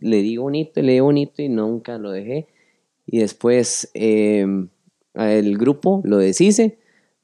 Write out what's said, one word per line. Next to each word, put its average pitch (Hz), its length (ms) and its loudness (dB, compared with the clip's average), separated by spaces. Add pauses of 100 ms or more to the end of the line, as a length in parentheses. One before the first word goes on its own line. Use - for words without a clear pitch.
le 110 160 2
di 107 200 0
bonito, 143 440 -6
y - 20 0
le 131 100 2
di 127 60 4
bonito 143 420 0
y 147 60 -6
nunca 113 500 -4
lo 104 140 -10
dejé. 117 360 -8 (580)
Y 117 140 -2
después, 117 720 0
eh, 107 520 2 (680)
el 104 440 0
grupo 143 460 0
lo 104 140 2
deshice 208 600 2 (460)